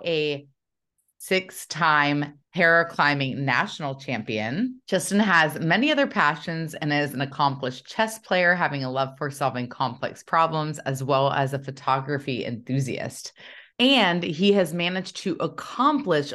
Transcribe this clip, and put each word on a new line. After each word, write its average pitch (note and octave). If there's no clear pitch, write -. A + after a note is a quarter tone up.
a D3+
six-time D3+
paraclimbing E3
national C#3
champion. A#2+
Justin G3
has E3+
many F3+
other C#4+
passions D#3+
and D3
is D3
an C3
accomplished C3+
chess A3
player, F3+
having D3
a B2+
love C3
for D3
solving B2+
complex -
problems, D#3
as C3+
well C3+
as C#3
a C#3
photography C3+
enthusiast. B2
And A3
he F3+
has F3+
managed F3+
to -
accomplish E3